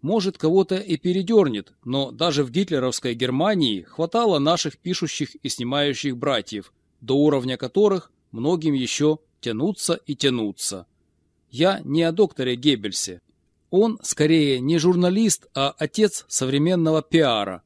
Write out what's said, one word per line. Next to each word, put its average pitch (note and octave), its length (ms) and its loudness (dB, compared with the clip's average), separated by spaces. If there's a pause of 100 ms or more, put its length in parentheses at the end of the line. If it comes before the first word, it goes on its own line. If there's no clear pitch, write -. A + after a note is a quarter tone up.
Может, F#3+ 340 -2
кого-то E3+ 400 2
и D#3 220 -4
передёрнет, F3+ 720 2 (100)
но C3 280 -4
даже C#3+ 340 0
в B2 60 -6
гитлеровской B2+ 640 -2
Германии B2+ 680 0
хватало F3 560 0
наших D#3 380 0
пишущих - 600 -6
и - 120 -10
снимающих C3+ 680 -4
братьев, A#2+ 580 -6 (260)
до C3 160 -2
уровня C#3 400 2
которых F#3+ 560 0 (180)
многим D3+ 440 0
ещё C#3+ 460 0 (200)
тянуться D#3 680 -2
и D3 80 -6
тянуться. A2 720 -4 (640)
Я F3 340 0
не D3+ 180 0
о E3 100 0
докторе C#3 420 0
Геббельсе. G#2+ 680 -2 (480)
Он G#3+ 320 2
скорее D3+ 580 2
не D#3 180 2
журналист, F3+ 760 2
а C#3 240 -2
отец - 500 0
современного D#3+ 720 2
пиара. A2+ 640 0